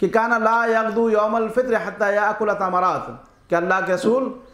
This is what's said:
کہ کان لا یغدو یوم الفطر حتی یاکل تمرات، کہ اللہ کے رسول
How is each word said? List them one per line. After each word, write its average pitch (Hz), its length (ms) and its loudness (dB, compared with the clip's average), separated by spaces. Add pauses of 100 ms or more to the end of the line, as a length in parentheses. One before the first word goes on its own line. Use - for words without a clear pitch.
کہ 190 80 2
کان 226 220 2
لا 226 360 2
یغدو 226 440 0
یوم 214 240 2
الفطر 233 400 0 (120)
حتی 202 280 -2
یاکل 208 440 0
تمرات، 180 520 -2 (400)
کہ 175 40 0
اللہ 175 200 2 (120)
کے 185 80 0
رسول 226 380 0 (220)